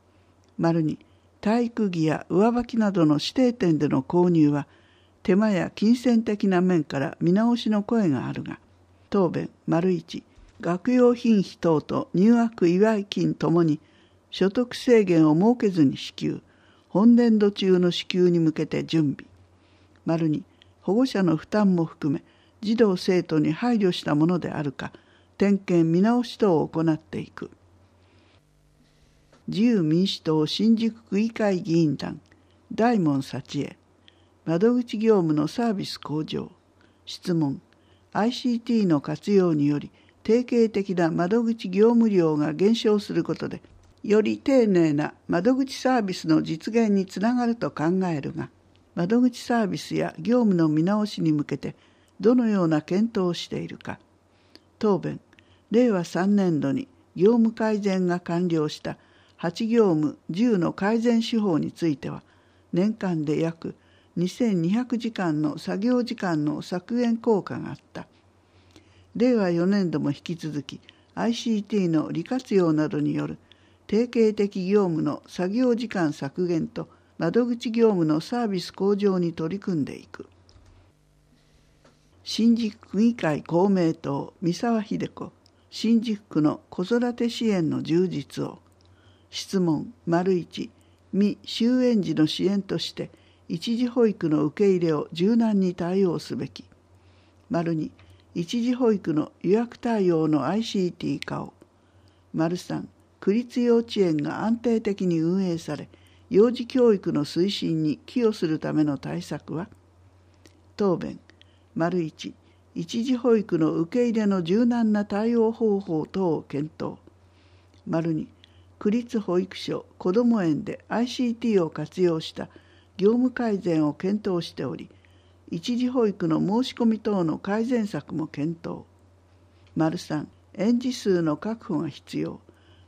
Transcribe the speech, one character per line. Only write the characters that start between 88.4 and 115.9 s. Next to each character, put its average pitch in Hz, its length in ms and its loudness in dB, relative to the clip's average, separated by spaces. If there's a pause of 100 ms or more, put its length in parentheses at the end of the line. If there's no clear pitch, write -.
を。 - 160 -10 (720)
質 - 320 -4
問。 165 320 -2 (120)
丸 180 280 0
一、 - 360 -6 (440)
未 196 300 2
就 247 400 0
園 240 180 2
児 160 120 -2
の 156 140 2
支 - 180 -2
援 196 160 0
と 175 160 -6
し - 160 -8
て、 - 160 -10 (380)
一 220 300 -4
時 247 100 0
保 233 180 2
育 196 240 0
の 151 160 2
受 151 200 0
け 196 60 4
入 185 160 2
れ 160 60 2
を 147 200 -4
柔 185 220 2
軟 220 240 2
に 185 140 0
対 180 320 -2
応 156 140 0
す - 160 -10
べ 135 120 -8
き。 - 180 -18 (840)
丸 170 240 -2
二、 151 180 -6 (440)
一 175 260 -4
時 247 140 -2
保 240 180 2
育 185 200 -4
の 151 180 -2 (100)
予 165 100 0
約 233 280 -2
対 214 320 0
応 160 160 2
の 151 180 2
ア 165 100 -2
イ 220 80 -2
シ 196 240 -2
ー 170 60 -6
テ 156 140 -8
ィ 143 120 -4
ー - 60 -20
化 139 160 -8
を。 - 120 -14 (800)
丸 165 220 -2
三、 165 320 -8 (320)
区 190 140 0
立 240 280 -2
幼 240 160 4
稚 226 200 -2
園 175 200 2
が 151 260 -6
安 226 140 0
定 226 240 0
的 202 260 -2
に 165 120 2
運 180 260 0
営 170 120 -2
さ 156 180 -8
れ、 - 140 -12 (400)
幼 220 220 6
児 233 160 -6
教 240 260 4
育 180 200 -2
の 147 120 0
推 175 240 -2
進 165 340 -2
に 151 220 -2
寄 - 160 -4
与 220 160 2
す 180 100 -2
る 156 120 -2
た 151 140 -6
め 151 100 4
の 147 140 -2
対 156 240 -8
策 - 340 -10
は？ 170 140 -8 (1080)
答 190 220 2
弁。 - 220 -10 (540)
丸 170 280 -2
一、 151 320 -10 (420)
一 226 300 -4
時 262 100 0
保 233 220 4
育 202 200 0
の 160 180 2
受 170 240 -2
け 240 100 2
入 226 100 0
れ 214 60 0
の 196 180 2
柔 202 220 2
軟 233 260 2
な 208 140 0
対 226 320 -2
応 226 160 2
方 214 260 0
法 165 260 -4